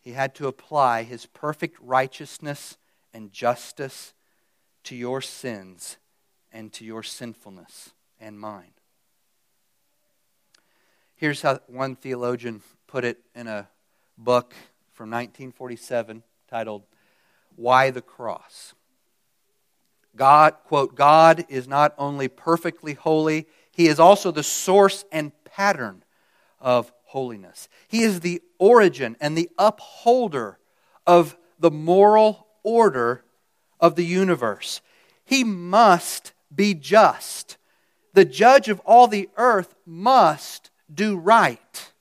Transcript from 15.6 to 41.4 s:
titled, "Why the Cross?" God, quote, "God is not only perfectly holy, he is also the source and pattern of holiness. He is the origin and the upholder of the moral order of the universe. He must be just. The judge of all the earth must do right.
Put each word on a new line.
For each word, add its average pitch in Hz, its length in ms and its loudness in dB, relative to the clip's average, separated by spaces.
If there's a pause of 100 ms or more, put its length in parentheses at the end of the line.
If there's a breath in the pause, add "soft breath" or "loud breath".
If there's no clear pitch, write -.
titled, 110 340 -12 (720)
"Why 127 340 0
the 123 120 -12
Cross?" - 760 -16 (1400)
God, 147 400 4 (100)
quote, 139 300 -2
"God 160 540 4
is 131 180 -10
not 147 300 0
only 143 300 -8
perfectly 165 680 -6
holy, 156 540 -4 (240)
he 170 160 2
is 151 120 0
also 190 320 6
the 151 120 -8
source 196 680 0
and 151 200 -10 (120)
pattern 127 600 -6 (580)
of 123 320 -4 (120)
holiness. 113 640 -14 (200 soft breath)
He 226 160 -2
is 190 180 -2
the 175 200 -8 (160)
origin 175 600 2
and 151 180 -6
the 175 200 -6
upholder 208 1000 -2 (460)
of 175 300 2 (240)
the 165 120 2
moral 202 760 2 (160)
order 151 600 0 (540)
of 165 160 2
the 170 100 -2
universe. 170 720 -4 (460)
He 262 180 -2
must 190 880 0 (220)
be 202 200 0
just. 156 840 0 (560)
The 190 100 8
judge 220 460 4
of 190 120 -4
all 240 260 6
the 202 280 -6
earth 214 400 -2 (100)
must 175 840 -2 (220)
do 196 240 -4
right. 175 840 -2